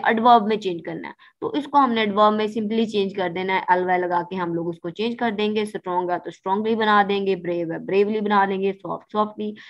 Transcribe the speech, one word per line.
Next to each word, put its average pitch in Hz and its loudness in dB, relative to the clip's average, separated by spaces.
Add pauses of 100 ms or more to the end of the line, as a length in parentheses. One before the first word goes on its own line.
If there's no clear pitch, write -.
एडवर्ब 226 6
में 220 2
चेंज 175 -4
करना 165 -10
है। 143 -12 (280)
तो - -4
इसको 285 0
हमने 233 4
एडवर्ब 214 4
में 214 0
simply 220 -2
चेंज 196 -2
कर 180 -2
देना 185 -2
है, 185 0
एल 180 2
वाई 180 2
लगा 180 0
के 180 -8
हम 170 -2
लोग 170 -4
उसको 170 -8
चेंज 226 -4
कर 233 -2
देंगे। 214 -2
स्ट्रॉन्ग 180 -4
है 175 -2
तो 175 -12
स्ट्रॉन्गली 214 -2
बना 214 4
देंगे, 196 0
ब्रेव 175 -4
है 156 -6
ब्रेवली 208 2
बना 202 2
देंगे, 196 -2
सॉफ्ट 170 -10
सॉफ्टली। 214 -4 (140)